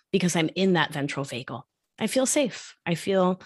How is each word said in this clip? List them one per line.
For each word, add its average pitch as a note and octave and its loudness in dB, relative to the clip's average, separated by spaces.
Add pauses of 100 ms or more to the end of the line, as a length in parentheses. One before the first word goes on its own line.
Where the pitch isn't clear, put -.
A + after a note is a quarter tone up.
(120)
because F3+ 2
I'm D#3+ 0
in F#3+ 2
that D#3 2
ventral C#3+ -4
vagal. B2+ -10 (340)
I A3 -2
feel C4 2
safe. - -2 (100)
I E3+ 0
feel F#3 2